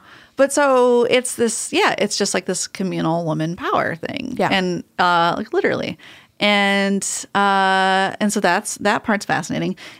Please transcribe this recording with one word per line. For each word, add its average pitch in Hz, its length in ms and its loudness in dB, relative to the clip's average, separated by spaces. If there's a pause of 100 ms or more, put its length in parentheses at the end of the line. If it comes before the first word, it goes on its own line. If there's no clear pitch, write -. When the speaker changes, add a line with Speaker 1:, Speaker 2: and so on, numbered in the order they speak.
(360)
Speaker 1:
But 269 160 4
so 254 580 4
it's 247 260 0
this, - 360 -2
yeah, 311 260 2
it's - 180 -2
just, 196 160 -2
like, 185 140 -2
this 185 200 -4
communal 170 600 -2
woman 156 280 -2
power 285 400 -2
thing. - 440 -8
Speaker 2:
Yeah. - 120 0
Speaker 1:
And, 185 320 -2 (160)
uh, 175 380 2
like, - 160 -8
literally. - 460 -2 (420)
And, 196 640 2 (280)
uh, 190 840 2
and 208 140 0
so 208 80 -2
that's, 190 380 0
that - 260 0
part's 208 220 -2
fascinating. - 500 -2 (240)